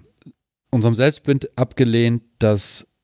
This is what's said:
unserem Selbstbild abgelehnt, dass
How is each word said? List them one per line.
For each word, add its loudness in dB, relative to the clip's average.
unserem 2
Selbstbild -2
abgelehnt, 0
dass -2